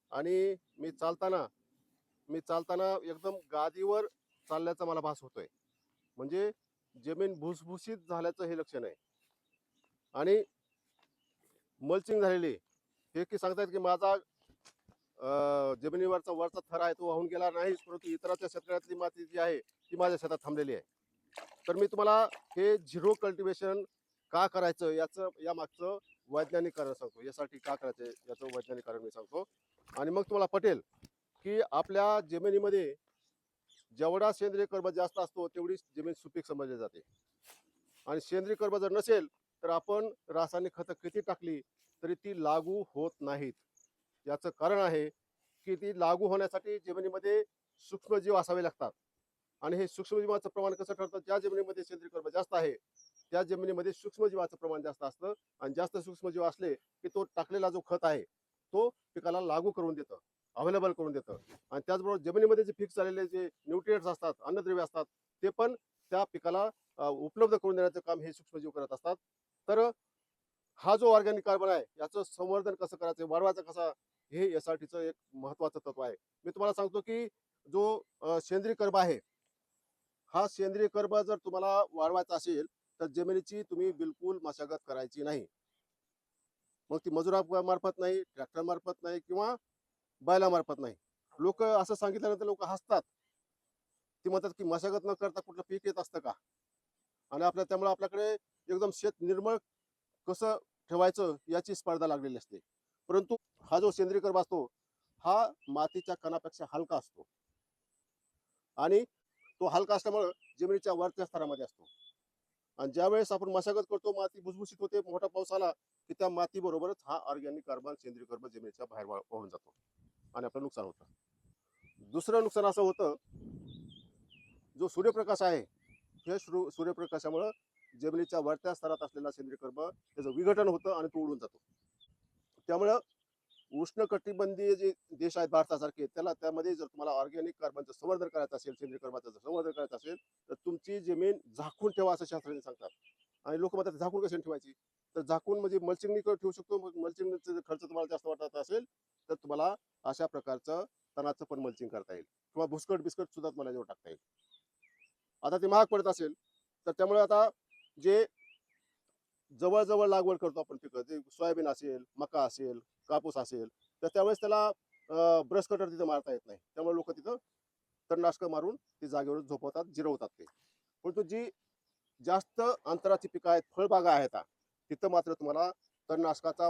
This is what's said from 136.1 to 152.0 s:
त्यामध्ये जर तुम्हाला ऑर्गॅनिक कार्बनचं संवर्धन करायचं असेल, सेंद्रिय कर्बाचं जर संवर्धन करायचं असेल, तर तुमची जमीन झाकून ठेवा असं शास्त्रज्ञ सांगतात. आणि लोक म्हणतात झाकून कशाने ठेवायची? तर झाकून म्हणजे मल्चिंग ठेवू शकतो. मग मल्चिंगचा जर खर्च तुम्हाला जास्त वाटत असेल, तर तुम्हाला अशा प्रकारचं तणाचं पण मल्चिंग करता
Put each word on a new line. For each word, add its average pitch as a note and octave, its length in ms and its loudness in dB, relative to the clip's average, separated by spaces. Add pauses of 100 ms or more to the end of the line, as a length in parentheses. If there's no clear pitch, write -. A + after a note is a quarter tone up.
त्यामध्ये D#3+ 420 -2
जर D#3 100 -8
तुम्हाला D3 260 -6
ऑर्गॅनिक D3 500 -2
कार्बनचं C#3 300 -8
संवर्धन F3 360 -2
करायचं D3 280 -4
असेल, C3+ 180 -10
सेंद्रिय C3 240 -12
कर्बाचं B2 320 -12
जर G#2+ 140 -20
संवर्धन D#3+ 280 -4
करायचं C#3+ 240 -8
असेल, D3+ 200 -12 (340)
तर C#3+ 40 -8
तुमची F3+ 460 -8
जमीन F3+ 380 0 (200)
झाकून D3+ 340 -2
ठेवा F#3 220 2
असं E3 120 -4
शास्त्रज्ञ D3 340 -8
सांगतात. A#2+ 300 -14 (560)
आणि D#3 140 -2
लोक F#3 160 0
म्हणतात F#3+ 180 0
झाकून F3+ 340 -2
कशाने E3 140 -4
ठेवायची? C#3+ 300 -8 (440)
तर E3 60 -2
झाकून D#3+ 380 0
म्हणजे F#3+ 200 0
मल्चिंग F#3 380 0
ठेवू F#3+ 340 0
शकतो. G3 280 -4
मग F3+ 160 -10
मल्चिंगचा F3 580 -4
जर E3+ 140 -4
खर्च D#3+ 140 -4
तुम्हाला E3 300 -4
जास्त D#3 160 -6
वाटत D3+ 280 -6
असेल, F#3+ 280 -4 (460)
तर D#3+ 40 -2
तुम्हाला D#3 420 -2 (280)
अशा C#3 220 -2
प्रकारचं D3+ 600 -6 (320)
तणाचं C#3+ 320 -4
पण C#3 100 -8
मल्चिंग B2 300 -8
करता G2+ 240 -10